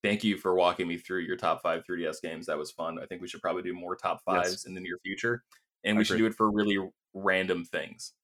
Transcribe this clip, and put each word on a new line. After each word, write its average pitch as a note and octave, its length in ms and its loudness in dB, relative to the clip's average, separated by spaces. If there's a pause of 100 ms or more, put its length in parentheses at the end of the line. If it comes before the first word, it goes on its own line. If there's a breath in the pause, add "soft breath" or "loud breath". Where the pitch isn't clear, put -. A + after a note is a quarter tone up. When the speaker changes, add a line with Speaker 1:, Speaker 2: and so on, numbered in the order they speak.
Speaker 1:
Thank G#2 220 2
you G2+ 120 4
for F#2 180 2
walking F2 320 4
me E2+ 100 -4
through F#2 240 -4
your E2+ 160 -4
top E2 240 0
five E2 240 0
three F2 160 -4
D E2 60 -2
S D#2 120 -4
games. E2 280 -8
That D#2 100 -2
was D2+ 140 -6
fun. E2 280 -6
I - 60 -10
think F2+ 160 -12
we F2+ 80 -10
should - 120 -12
probably F2 220 -2
do F2+ 100 -4
more F2+ 220 -6
top F2 320 -2
Speaker 2:
Yes. F#2 160 2
Speaker 1:
fives F#2 220 -2
in F#2 80 -12
the F#2 80 -8
near F2+ 240 -8
future. A2+ 380 -2 (420 soft breath)
And G#2+ 120 4
we G#2+ 60 6
should G#2+ 120 2
Speaker 2:
Agreed. A2 80 6
Speaker 1:
do - 40 6
it G#2+ 80 0
for G#2+ 160 4
really G#2 260 4 (360)
random F#2 500 2
things. - 500 -8 (100)